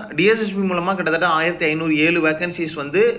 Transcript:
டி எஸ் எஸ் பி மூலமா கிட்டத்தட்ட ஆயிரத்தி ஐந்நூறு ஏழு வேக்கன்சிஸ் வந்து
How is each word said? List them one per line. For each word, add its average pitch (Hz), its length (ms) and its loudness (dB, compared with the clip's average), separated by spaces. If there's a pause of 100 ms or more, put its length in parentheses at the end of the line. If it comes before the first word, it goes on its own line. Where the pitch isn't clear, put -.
(140)
டி 175 100 0
எஸ் 220 180 4
எஸ் 196 140 -4
பி 196 80 0
மூலமா 180 320 -2
கிட்டத்தட்ட 160 360 0
ஆயிரத்தி 160 340 0
ஐந்நூறு 156 320 0
ஏழு 165 240 2
வேக்கன்சிஸ் 160 540 -2
வந்து 147 260 0 (180)